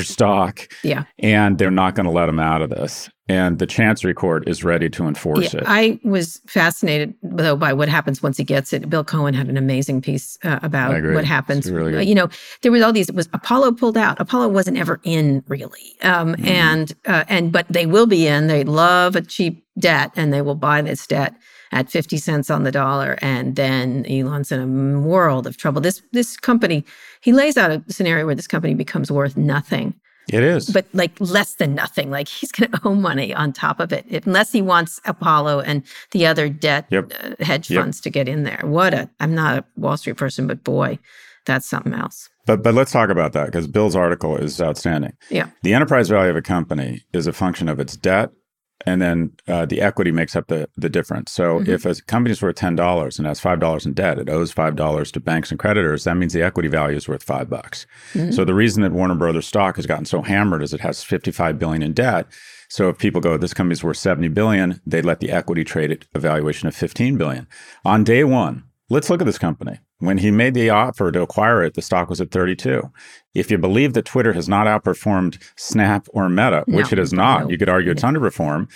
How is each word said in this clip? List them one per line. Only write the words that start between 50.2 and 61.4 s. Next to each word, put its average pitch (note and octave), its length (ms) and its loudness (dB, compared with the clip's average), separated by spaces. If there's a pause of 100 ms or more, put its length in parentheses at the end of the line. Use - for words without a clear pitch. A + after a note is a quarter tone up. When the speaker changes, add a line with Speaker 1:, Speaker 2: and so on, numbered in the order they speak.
Speaker 1:
up E2 140 -4
the, D#2 280 -4
the E2+ 120 -4
difference. E2 420 -4
So E2+ 300 0
Speaker 2:
Mm-hmm. F2+ 100 -2
Speaker 1:
if F2+ 160 -2
a F2 80 0 (120)
company's A#2 360 0
worth F2+ 140 -2
ten F2 180 -2
dollars E2+ 420 0
and D#2 120 -4
has D2 100 -4
five F2+ 220 0
dollars D#2+ 260 0
in C#2+ 60 -4
debt, D#2+ 260 0
it C2 100 -6
owes D#2+ 220 0
five D#2+ 240 -2
dollars D2+ 380 -2
to - 80 -8
banks D#2+ 320 -2
and D2 80 -8
creditors. F2+ 420 0
That F2 140 0
means F2 160 0
the E2 100 0
equity F2 260 0
value D2 280 0
is D2 100 -8
worth C#2 160 -6
five C2 260 -6
bucks. - 380 -10 (280)
Speaker 2:
Mm-hmm. E3+ 180 -2
Speaker 1:
So F#2+ 120 2
the F#2 100 2
reason G2+ 280 4
that F#2 80 2
Warner F2+ 240 0
Brothers E2 320 0
stock G2 300 0
has - 100 -6
gotten D#2 180 -4
so - 180 -4
hammered G2 420 0
is D2+ 100 -6
it D2 60 -6
has - 240 -6
fifty-five E2+ 560 -2